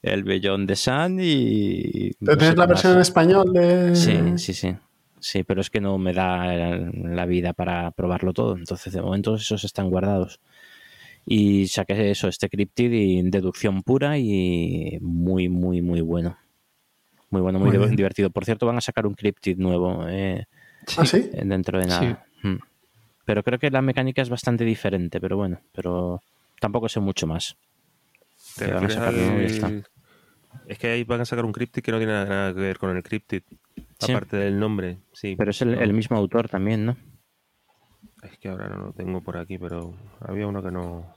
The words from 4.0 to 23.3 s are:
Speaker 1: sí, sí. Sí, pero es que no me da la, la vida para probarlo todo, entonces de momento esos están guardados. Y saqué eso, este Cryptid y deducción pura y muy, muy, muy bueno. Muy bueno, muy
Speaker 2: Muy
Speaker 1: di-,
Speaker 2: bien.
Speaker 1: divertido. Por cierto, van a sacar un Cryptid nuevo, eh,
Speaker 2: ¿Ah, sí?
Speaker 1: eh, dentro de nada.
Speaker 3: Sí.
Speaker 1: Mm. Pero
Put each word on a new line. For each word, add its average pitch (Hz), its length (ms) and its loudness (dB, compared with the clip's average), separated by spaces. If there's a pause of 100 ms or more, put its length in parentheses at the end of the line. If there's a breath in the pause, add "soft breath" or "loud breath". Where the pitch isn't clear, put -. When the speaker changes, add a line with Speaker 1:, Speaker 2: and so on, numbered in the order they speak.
Speaker 1:
sí, 170 160 -4
sí. 92 240 -2 (440)
Sí, - 220 -2
pero 95 200 0
es - 80 -6
que 110 100 0
no 98 160 0
me 92 160 0
da 90 420 0
la, 85 220 0 (160)
la 87 320 -4
vida 87 300 0
para 87 380 -4
probarlo 90 420 -2
todo, 110 240 0
entonces 90 340 -10
de 92 80 -4
momento 98 360 -2
esos 107 280 -4
están 98 240 -4
guardados. 92 500 0 (840 soft breath)
Y 101 440 4
saqué 101 420 0
eso, 101 180 0
este - 220 -4
Cryptid 117 420 0
y 95 380 4
deducción 95 520 0
pura 143 360 2
y 87 840 0
muy, 87 480 0
muy, 90 320 0
muy 87 220 0
bueno. 85 340 -2 (960)
Muy 95 100 0
bueno, 92 180 2
muy 98 100 4
Speaker 2:
Muy 107 100 4
Speaker 1:
di-, 104 60 4
Speaker 2:
bien. 120 120 2
Speaker 1:
divertido. 98 320 2
Por 92 160 -4
cierto, 113 220 0
van 120 100 0
a 113 60 -4
sacar 107 240 -2
un 101 80 -2
Cryptid 98 420 -2
nuevo, 90 520 0
eh, 95 360 -4 (540 soft breath)
Speaker 2:
¿Ah, 165 80 6
sí? 226 260 2
Speaker 1:
eh, - 140 -6
dentro 95 320 -2
de 92 80 0
nada. 90 140 0 (420)
Speaker 3:
Sí. 101 60 -2
Speaker 1:
Mm. 92 100 -2 (680)
Pero 104 180 0